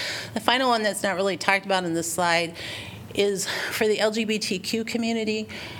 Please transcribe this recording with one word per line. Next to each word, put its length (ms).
The 60
final 280
one 140
that's 200
not 120
really 240
talked 260
about 200
in 100
this 180
slide 420
is 320
for 160
the 140
L 100
G 140
B 140
T 200
Q 260
community. 640